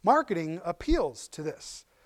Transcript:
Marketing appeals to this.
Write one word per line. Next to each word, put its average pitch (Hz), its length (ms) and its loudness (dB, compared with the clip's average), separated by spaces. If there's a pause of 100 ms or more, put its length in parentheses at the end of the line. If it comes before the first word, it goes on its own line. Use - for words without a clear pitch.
Marketing 180 600 2
appeals 175 640 0
to - 140 -12
this. - 400 -10 (220)